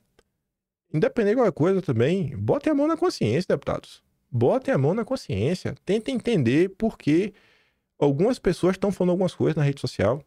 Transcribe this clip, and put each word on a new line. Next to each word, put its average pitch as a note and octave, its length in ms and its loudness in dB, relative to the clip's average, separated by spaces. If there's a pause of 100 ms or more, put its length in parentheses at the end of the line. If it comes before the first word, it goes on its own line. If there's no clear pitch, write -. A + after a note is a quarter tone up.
(920)
independente G#3 380 0
de C4 100 2
qualquer G#3 120 2
coisa F#3 280 0
também, C#3 560 0
botem A#2+ 340 0
a D4+ 40 2
mão C#4+ 120 2
na D#4+ 80 0
consciência, F3+ 520 0
deputados. - 560 -6 (260)
Botem F#3 420 0
a A3 60 2
mão C#3+ 160 2
na A3+ 100 -2
consciência. C3+ 800 -4
Tentem A3 300 -2
entender F3 560 2
por - 300 -4
que E3+ 340 0 (640)
algumas C#3+ 400 2
pessoas F#3 400 0
tão G3+ 140 0
falando F3+ 200 0
algumas F3+ 220 -2
coisas D3+ 220 0
na D#3 80 0
rede C#3+ 180 -2
social, A#2+ 460 -2